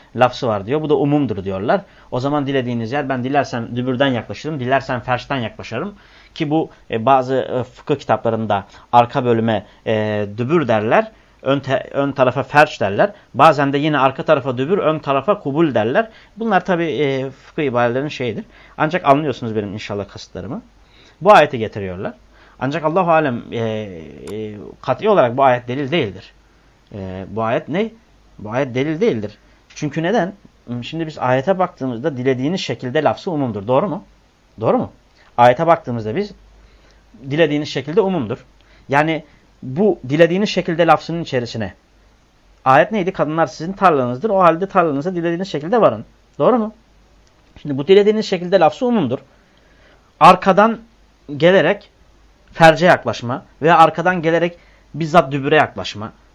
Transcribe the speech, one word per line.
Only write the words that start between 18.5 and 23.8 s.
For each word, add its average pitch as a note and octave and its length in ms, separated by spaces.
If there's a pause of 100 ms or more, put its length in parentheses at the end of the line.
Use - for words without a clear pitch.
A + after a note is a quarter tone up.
Ancak D#3 260
anlıyorsunuz C#3 520
benim G2+ 160
inşallah G2+ 360
kasıtlarımı. G2 540 (580)
Bu F#3 120
ayeti D3+ 260
getiriyorlar. G2+ 540 (500)
Ancak C#3+ 220
Allahu E3+ 260
alem, D3+ 320 (100)
e, G#2+ 60
e, G#2+ 960 (280)